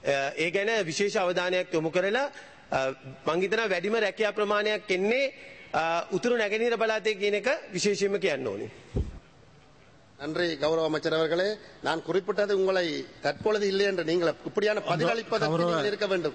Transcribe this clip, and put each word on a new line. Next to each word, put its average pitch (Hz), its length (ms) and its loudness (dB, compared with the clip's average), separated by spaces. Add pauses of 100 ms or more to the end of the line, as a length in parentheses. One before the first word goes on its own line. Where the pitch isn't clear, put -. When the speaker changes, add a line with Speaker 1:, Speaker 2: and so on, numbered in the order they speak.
Speaker 1:
අ, 139 320 0
ඒ 160 160 0
ගැන 202 340 0
විශේෂ 202 320 0
අවධානයක් 180 540 0
යොමු 160 200 0
කරලා, 208 400 0 (400)
අ, 135 220 0 (320)
මං 160 160 2
හිතනවා 214 260 0
වැඩිම 190 280 0
රැකියා 208 360 0
ප්‍රමාණයක් 208 560 0
එන්නේ, 220 460 2 (400)
අ, 165 380 0
උතුරු 240 240 2
නැගෙනහිර 220 420 2
පළාතේ 220 360 0
කියන 202 200 0
එක 208 160 0 (240)
විශේෂයෙන්ම 196 440 2
කියන්න 156 300 0
ඕනේ. 107 220 -4 (1500)
Speaker 2:
நன்றி, 160 380 -2
கௌரவ 160 280 2
அமைச்சர் 156 280 0
அவர்களே. 170 440 2 (260)
நான் 156 200 -2
குறிப்பிட்டது 196 540 0
உங்களை 180 480 0 (160)
தற்பொழுது 202 460 0
இல்லை 196 180 2
என்று 185 180 0
நீங்கள் 165 300 2 (120)
இப்படியான 208 360 0
பதில் 165 260 0
Speaker 3:
கௌரவ 226 140 0
Speaker 2:
அளிப்பதற்கு 165 440 0
நீங்கள் 170 200 0
இருக்க 208 220 -2
வேண்டும். 170 280 0